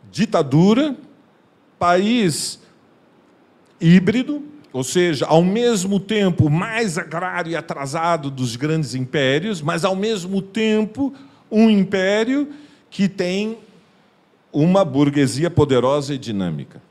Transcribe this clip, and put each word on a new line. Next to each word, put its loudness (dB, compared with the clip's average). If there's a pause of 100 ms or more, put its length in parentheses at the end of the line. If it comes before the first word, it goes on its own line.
(100)
Ditadura, 2 (800)
país 0 (1200)
híbrido, 4 (300)
ou -4
seja, 0
ao 4
mesmo 0
tempo 0
mais -2
agrário -6
e -4
atrasado -4
dos -6
grandes -4
impérios, -2
mas -4
ao 0
mesmo -4
tempo -2 (340)
um 4
império 0 (420)
que -2
tem -4 (920)
uma 4
burguesia 0
poderosa 2
e -8
dinâmica. -8